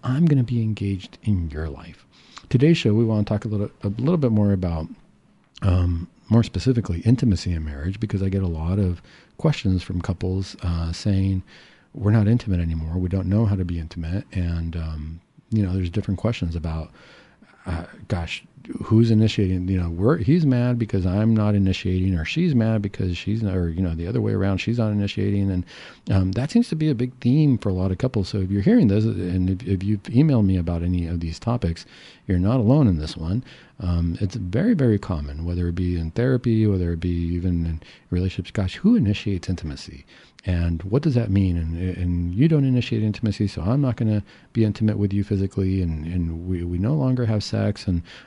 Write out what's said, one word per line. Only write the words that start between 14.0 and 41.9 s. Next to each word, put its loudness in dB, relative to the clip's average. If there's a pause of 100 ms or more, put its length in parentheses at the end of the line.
And, -4
um, -8 (300)
you 2
know, 0
there's -2
different -4
questions -2
about, -6 (760)
uh, -6 (220)
gosh, -4 (400)
who's 4
initiating? 2
You 0
know, -2
we're, 2
he's 2
mad 2
because 0
I'm 2
not 2
initiating, 0
or -2
she's 0
mad 2
because -4
she's -4
not, -2
or, 0
you -4
know, 0
the -6
other -2
way 0
around, 0
she's -2
not 0
initiating. 0
And, -2 (460)
um, 2
that -2
seems 2
to -4
be 0
a 2
big -4
theme 4
for -2
a 0
lot 0
of 0
couples. -2
So -4
if -2
you're 0
hearing 6
this, 4
and 0
if, -2
if 0
you've -2
emailed 4
me 4
about -2
any 0
of -4
these -6
topics, -2 (400)
you're 2
not 2
alone 6
in 2
this -6
one. -2 (380)
Um, 0
it's -4
very, 0
very 2
common, -6
whether -2
it -2
be 0
in -4
therapy, 2
whether 2
it -4
be -2
even 0
in -4 (300)
relationships. -2
Gosh, -2
who 4
initiates 0
intimacy? -8 (440)
And 0
what -2
does 0
that 0
mean? 2
And, -4 (220)